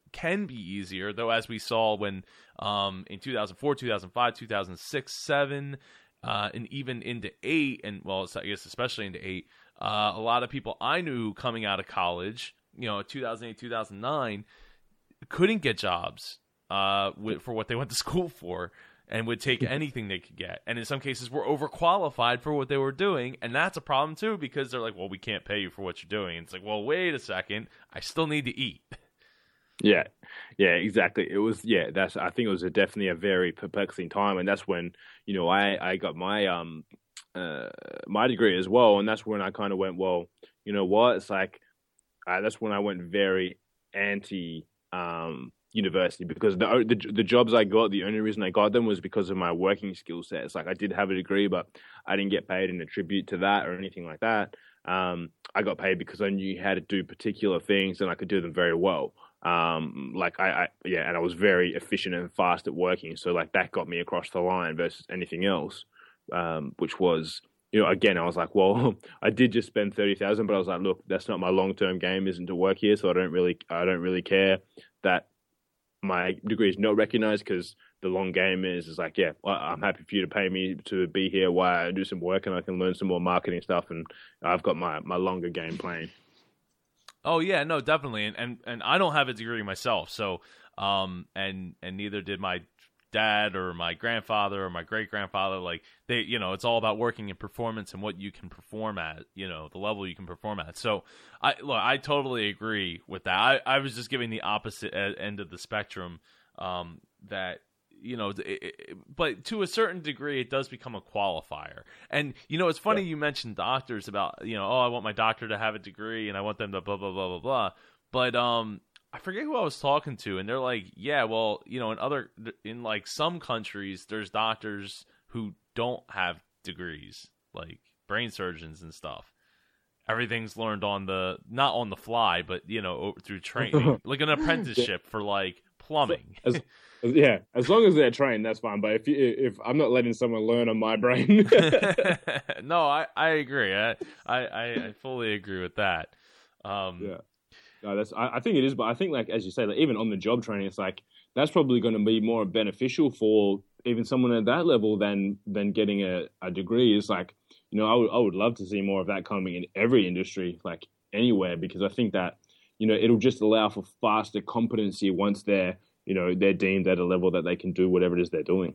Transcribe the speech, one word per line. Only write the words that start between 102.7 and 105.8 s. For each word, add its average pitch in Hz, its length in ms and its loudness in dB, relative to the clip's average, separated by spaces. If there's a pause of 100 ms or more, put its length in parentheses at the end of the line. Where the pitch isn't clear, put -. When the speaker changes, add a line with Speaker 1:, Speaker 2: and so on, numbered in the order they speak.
Speaker 1:
with 92 180 -10
that. 92 140 2
I, 131 260 4
I 135 140 2
was 135 160 -4
just 120 140 -10
giving 123 200 -2
the 110 120 -6
opposite 104 520 -4
e-, 98 240 -2
end 101 220 -8
of 90 100 -12
the 87 100 -14
spectrum, 92 600 -8 (380)